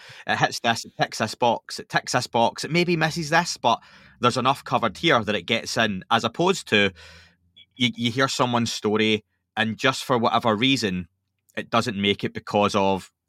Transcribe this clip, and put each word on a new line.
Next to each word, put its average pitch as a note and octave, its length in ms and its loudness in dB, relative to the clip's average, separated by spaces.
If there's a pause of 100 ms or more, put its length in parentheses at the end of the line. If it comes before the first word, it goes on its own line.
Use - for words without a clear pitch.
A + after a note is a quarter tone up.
(260)
it G#2+ 100 0
hits - 240 -2
this, A#2 240 0
it - 140 -18
ticks - 200 -4
this A2 160 -4
box, - 440 -2
it - 100 -16
ticks - 240 -2
this B2 140 0
box, - 380 0
it A#2 60 -8
maybe F3 260 0
misses D#3+ 340 -2
this, E3+ 260 0
but A#2 240 0 (400)
there's A#2+ 160 2
enough C3 280 0
covered A2+ 320 0
here C#3+ 260 2
that G#2 120 -2
it F#2 80 -4
gets - 340 -2
in, G#2 340 0
as A#2 140 2
opposed E3+ 440 -2
to G2+ 220 4 (840)
you, B2 180 0
you A#2 160 -2
hear C3 180 0
someone's A#2+ 440 0
story G#2+ 520 0 (320)
and A2 200 -2
just - 280 0
for B2+ 140 0
whatever A2+ 380 2
reason, G#2+ 520 0 (480)
it - 140 -10
doesn't A2+ 300 0
make G2+ 240 0
it A2+ 100 -8
because G#2 400 0
of G2 360 0 (180)